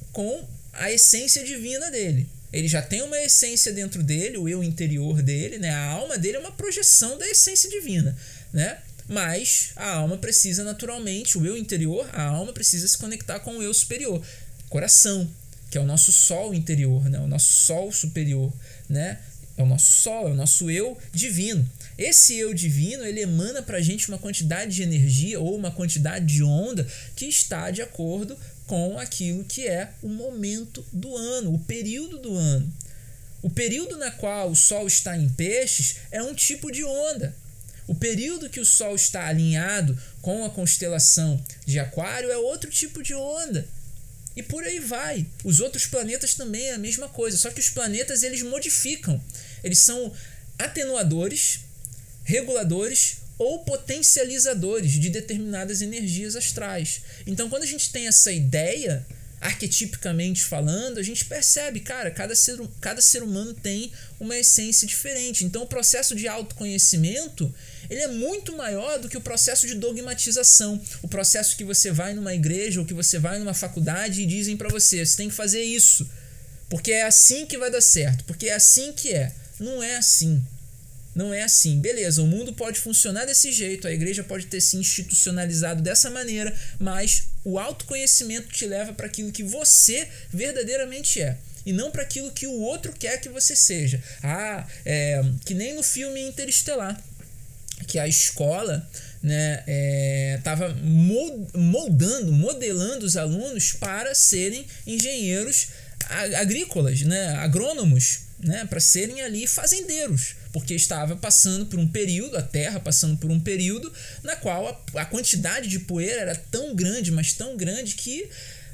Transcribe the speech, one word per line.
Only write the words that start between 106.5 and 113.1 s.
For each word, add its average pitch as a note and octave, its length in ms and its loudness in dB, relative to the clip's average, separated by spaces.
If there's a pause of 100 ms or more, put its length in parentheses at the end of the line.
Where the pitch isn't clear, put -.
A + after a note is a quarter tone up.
né, E3 380 0
agrônomos, E3 920 2 (100)
né, G3 300 -2
pra E3 100 -4
serem A3 420 4
ali A#3 240 -4
fazendeiros, D#4 880 0 (180)
porque D#3 200 -4
estava D#3+ 400 0
passando F#3+ 520 4
por F#3+ 120 -4
um E3+ 80 4
período, G3+ 520 0
a D#3 40 -2
Terra D3 380 -2
passando D#3 380 2